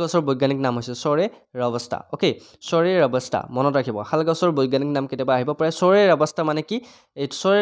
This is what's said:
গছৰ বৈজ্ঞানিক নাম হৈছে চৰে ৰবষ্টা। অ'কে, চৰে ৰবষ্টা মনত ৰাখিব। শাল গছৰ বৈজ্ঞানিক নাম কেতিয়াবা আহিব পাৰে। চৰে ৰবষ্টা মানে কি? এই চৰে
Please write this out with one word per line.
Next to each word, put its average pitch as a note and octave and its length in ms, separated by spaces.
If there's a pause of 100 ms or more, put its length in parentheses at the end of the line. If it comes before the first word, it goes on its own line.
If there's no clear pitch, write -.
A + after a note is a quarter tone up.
গছৰ E3+ 200
বৈজ্ঞানিক C3+ 440
নাম B2 100
হৈছে A#2+ 200
চৰে D#3 300 (300)
ৰবষ্টা। A#2+ 420 (140)
অ'কে, D3+ 180 (400)
চৰে E3+ 220 (100)
ৰবষ্টা B2+ 380 (100)
মনত C3+ 280
ৰাখিব। A#2 260
শাল D#3 200
গছৰ E3 280
বৈজ্ঞানিক C#3 380
নাম C#3 180
কেতিয়াবা C3 280
আহিব B2+ 180
পাৰে। D#3+ 180
চৰে F#3 300 (100)
ৰবষ্টা D#3 320
মানে D#3 180
কি? G#3 160 (380)
এই C#3 120
চৰে G3 340